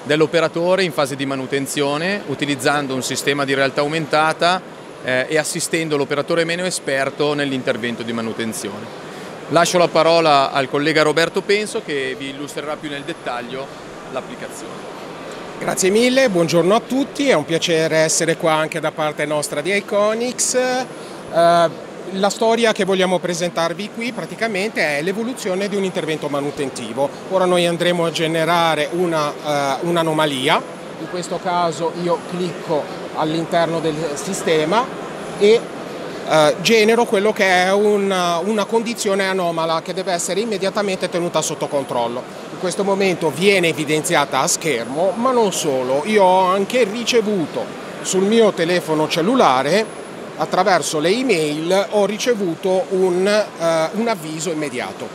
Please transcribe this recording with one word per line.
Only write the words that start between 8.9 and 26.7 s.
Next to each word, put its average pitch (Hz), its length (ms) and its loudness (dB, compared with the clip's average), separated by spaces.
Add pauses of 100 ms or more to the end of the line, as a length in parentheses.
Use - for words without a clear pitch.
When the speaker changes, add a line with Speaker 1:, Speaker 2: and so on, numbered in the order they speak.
Speaker 1:
Lascio 170 300 2
la 175 100 4
parola 160 640 4
al 135 180 0
collega 147 340 2
Roberto 160 360 2
Penso 208 460 -2
che 131 340 -4
vi 135 120 -8
illustrerà 143 440 -8
più 151 140 -10
nel 143 140 -8
dettaglio 131 600 -8 (460)
l'applicazione. - 840 -12 (640)
Speaker 2:
Grazie 170 300 0
mille, 247 400 4
buongiorno 170 440 4
a 233 60 4
tutti, 269 480 -2
è 247 60 6
un 151 100 4
piacere 160 540 2
essere 160 400 2
qua 160 160 2
anche 156 260 0
da 151 120 -2
parte 151 340 -2
nostra 147 340 -2
di 180 160 -2
Iconix. 214 800 0
Eh, 254 300 0 (480)
la 170 960 2
storia 226 420 2
che 202 140 0
vogliamo 185 340 2
presentarvi 175 720 -4
qui 233 200 -6
praticamente 190 840 -2
è - 20 -2
l'evoluzione 202 680 -2
di 196 80 -4
un 196 80 0
intervento 156 460 -2
manutentivo. 139 800 -4 (220)